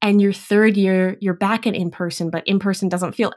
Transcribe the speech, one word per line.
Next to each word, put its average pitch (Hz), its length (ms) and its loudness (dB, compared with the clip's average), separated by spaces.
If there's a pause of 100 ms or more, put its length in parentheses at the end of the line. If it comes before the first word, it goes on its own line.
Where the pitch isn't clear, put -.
and 208 180 4
your 202 120 4
third 208 440 2
year, 190 440 2
you're 190 140 -2
back 220 340 -2
in 202 80 -2
in-person, 170 540 -6
but 165 180 -6
in-person 196 400 0
doesn't 180 260 -4
feel 208 220 -2